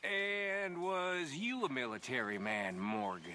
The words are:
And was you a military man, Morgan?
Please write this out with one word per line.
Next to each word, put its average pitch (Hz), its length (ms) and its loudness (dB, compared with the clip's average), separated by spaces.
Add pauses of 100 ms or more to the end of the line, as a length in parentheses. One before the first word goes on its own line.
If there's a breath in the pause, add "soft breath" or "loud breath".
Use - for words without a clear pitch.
And 196 760 0
was 180 540 0
you 233 300 0
a 190 40 4
military 117 720 0
man, 98 400 0
Morgan? 98 560 0